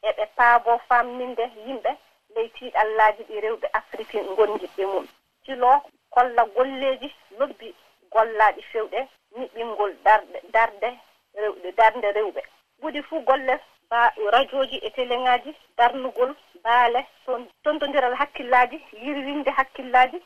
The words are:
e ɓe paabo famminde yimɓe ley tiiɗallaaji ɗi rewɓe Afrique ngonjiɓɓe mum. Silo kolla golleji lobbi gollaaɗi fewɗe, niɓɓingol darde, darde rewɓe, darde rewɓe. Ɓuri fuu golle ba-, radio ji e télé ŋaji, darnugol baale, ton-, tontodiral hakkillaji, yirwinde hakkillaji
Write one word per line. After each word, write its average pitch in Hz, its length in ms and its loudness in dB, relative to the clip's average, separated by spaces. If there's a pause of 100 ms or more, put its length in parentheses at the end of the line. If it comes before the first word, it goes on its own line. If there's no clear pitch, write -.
e 214 140 -2
ɓe 214 100 -4 (100)
paabo 240 520 4
famminde 247 560 0 (220)
yimɓe 247 240 -4 (440)
ley 226 140 -4
tiiɗallaaji 220 800 -2
ɗi 214 120 -8
rewɓe 220 320 -6
Afrique - 420 -8
ngonjiɓɓe 196 720 -2
mum. 190 200 -4 (380)
Silo 262 380 2 (280)
kolla 240 340 2 (120)
golleji 262 560 -2 (260)
lobbi 247 360 -6 (360)
gollaaɗi 214 520 2 (100)
fewɗe, 240 360 -6 (280)
niɓɓingol 220 560 -6 (120)
darde, 208 360 4 (120)
darde 220 360 0 (480)
rewɓe, 196 400 -6
darde 220 400 4
rewɓe. 196 240 -4 (400)
Ɓuri 294 220 -8
fuu 311 180 -6
golle 262 400 0 (300)
ba-, 233 220 4 (200)
radio 269 320 2
ji 262 120 -10
e - 140 -8
télé 247 260 -4
ŋaji, 254 380 0 (220)
darnugol 254 580 0 (300)
baale, 240 400 2 (220)
ton-, 247 200 -6 (160)
tontodiral 285 520 0
hakkillaji, 247 680 0 (220)
yirwinde 277 480 -4
hakkillaji 254 760 0